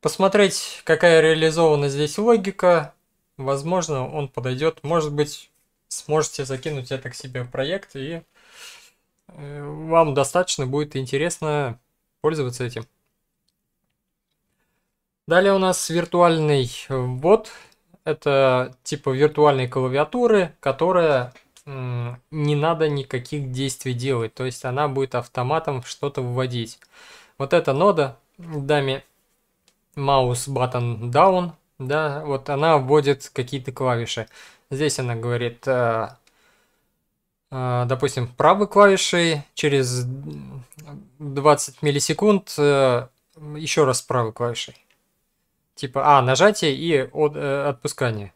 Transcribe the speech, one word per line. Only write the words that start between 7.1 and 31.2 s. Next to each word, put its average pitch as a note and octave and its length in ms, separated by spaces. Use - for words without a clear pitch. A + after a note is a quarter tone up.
себе B2+ 280
в B2 60
проект, D#3 460
и, D#3 260
э, D3 340
вам D#3 520
достаточно D3 520
будет D3 280
интересно C#3 840
пользоваться C3+ 440
этим. A#2 220
Далее F#3 260
у G3 40
нас F#3 320
виртуальный D#3+ 840
ввод. C3 640
Это C3+ 800
типа - 260
виртуальной C#3+ 580
клавиатуры, D#3 920
которая, D3 720
м, B2 560
не D3 240
надо D#3 320
никаких C3+ 640
действий C3 420
делать. A#2+ 400
То B2+ 120
есть B2 180
она C3+ 240
будет C3+ 280
автоматом C3 680
что-то - 380
вводить. B2 580
Вот C#3 160
эта E3 200
нода, D#3 440
даме C#3+ 680
mouse C3+ 540
button A#2+ 600
down, F3 400